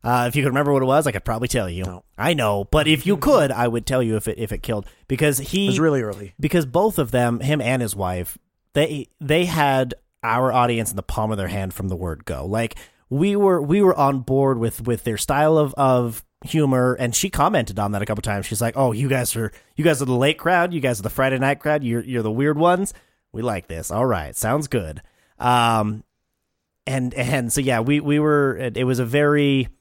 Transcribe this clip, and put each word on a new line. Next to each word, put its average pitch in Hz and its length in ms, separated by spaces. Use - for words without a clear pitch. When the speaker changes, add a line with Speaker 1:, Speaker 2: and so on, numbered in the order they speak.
Speaker 1:
Uh, 123 220
if 120 80
you 143 80
could 139 60
remember 143 240
what 135 80
it 131 40
was, 147 220
I 120 60
could 98 100
probably 117 240
tell 101 220
you. 92 160
Speaker 2:
No. 90 180
Speaker 1:
I 135 160
know, 104 320
but 151 240
if 151 160
you 180 100
could, 151 380
I 120 160
would 117 160
tell 131 180
you 110 140
if - 100
it, 113 100
if 110 140
it 110 100
killed, 104 240
because 143 300
he 180 300
Speaker 2:
It - 20
was 127 100
really 147 220
early. 101 360
Speaker 1:
because 156 280
both 175 340
of 120 120
them, 120 280
him 139 220
and 123 200
his 104 140
wife, 92 420
they, 147 340
they 151 240
had 139 480
our 120 300
audience 120 380
in 98 80
the 98 60
palm 107 280
of 107 60
their 95 100
hand 95 260
from 98 140
the 92 80
word 82 300
go. 71 200
Like, 110 300
we 190 280
were, 185 240
we 160 200
were 185 140
on 139 240
board 135 400
with, 113 260
with 117 200
their 113 100
style 151 420
of, 147 180
of 123 500
humor, 131 560
and 123 160
she - 140
commented 143 500
on 101 140
that 101 80
a 104 40
couple 104 180
times. 101 220
She's 107 160
like, 117 140
"Oh, 131 160
you 123 160
guys 127 300
are, 110 160
you 151 80
guys 147 160
are 139 40
the 127 60
late 135 260
crowd. 175 360
You 160 80
guys 123 180
are 95 40
the 110 60
Friday 131 300
night 139 220
crowd. 151 200
You're, 117 220
you're 120 200
the 107 60
weird 143 280
ones. 180 360
We 113 100
like 110 260
this. 82 220
All 110 160
right, 87 300
sounds 139 320
good." 80 340
Um, 113 640
and, 127 280
and 123 400
so 143 80
yeah, 127 180
we, 143 220
we 147 180
were. 147 380
It, 123 180
it 127 80
was 127 160
a 127 60
very 143 640